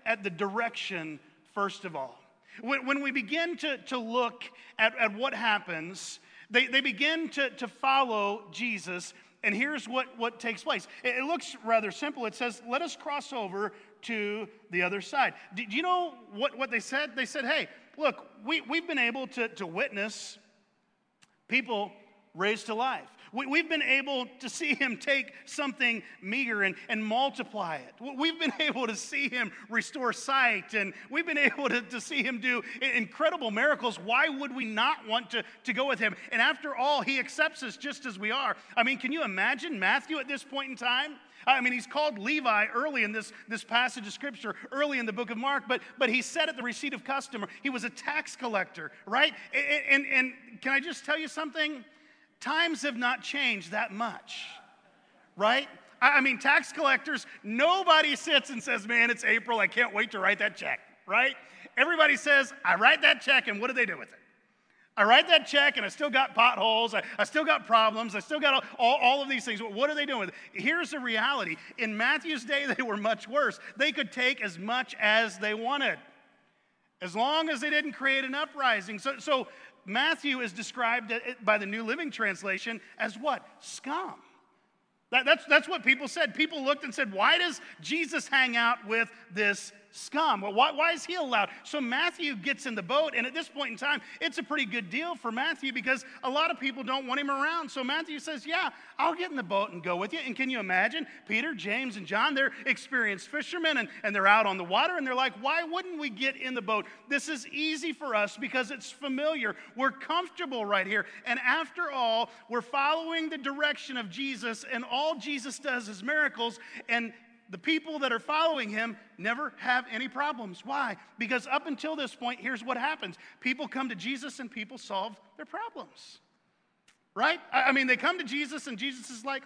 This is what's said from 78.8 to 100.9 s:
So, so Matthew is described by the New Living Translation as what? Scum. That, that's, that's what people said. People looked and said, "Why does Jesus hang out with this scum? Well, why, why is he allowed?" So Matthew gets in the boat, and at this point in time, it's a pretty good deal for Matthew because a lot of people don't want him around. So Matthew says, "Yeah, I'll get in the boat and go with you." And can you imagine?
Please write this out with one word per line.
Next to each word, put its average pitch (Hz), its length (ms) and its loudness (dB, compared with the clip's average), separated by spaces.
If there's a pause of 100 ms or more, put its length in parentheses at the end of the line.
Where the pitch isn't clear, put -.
So, 269 220 -6
so 262 280 0 (360)
Matthew 269 580 0
is 202 120 -4
described 233 580 -2 (320)
by 208 140 6
the 202 80 -2
New 214 180 -4
Living 277 280 -2
Translation 196 680 -2 (200)
as 220 180 -4
what? 254 260 -2 (180)
Scum. 320 520 -8 (960)
That, 247 160 6
that's, 302 240 6
that's 302 180 8
what 330 160 -2
people 262 240 2
said. 302 280 0
People 302 280 0
looked 285 200 2
and 262 100 -8
said, 247 180 -2
"Why 240 280 6
does 349 220 0 (200)
Jesus 294 460 -2
hang 254 280 2
out 226 320 2
with 226 220 2 (240)
this 202 400 0 (200)
scum? 285 460 0
Well, 196 140 -4
why, 269 180 6
why 311 220 2
is 311 100 -4
he 349 120 -6
allowed?" 247 340 2 (160)
So 302 160 -4
Matthew 285 560 -2
gets 262 280 -4
in 240 100 -4
the 196 80 -4
boat, 277 340 2
and 240 100 0
at 254 60 -8
this 320 160 -4
point 269 220 -6
in 220 60 -10
time, 285 240 0 (200)
it's 320 160 -2
a 302 60 -4
pretty 285 220 0
good 196 240 -4
deal 311 260 -2
for 233 140 -4
Matthew 269 440 0
because 247 320 0 (180)
a 262 60 0
lot 302 200 2
of 302 120 -4
people 262 200 -4
don't 262 260 -2
want 262 120 0
him 285 100 -2
around. 302 400 0
So 269 140 -4
Matthew 302 360 -2
says, 294 260 -8
"Yeah, 330 240 0 (280)
I'll 339 160 2
get 359 180 -4
in 285 40 -8
the 247 80 -2
boat 196 280 0
and 175 120 -10
go 175 140 0
with 208 160 -2
you." 330 120 -4
And 254 80 -6
can 262 160 -2
you 247 120 -2
imagine? 202 440 0 (220)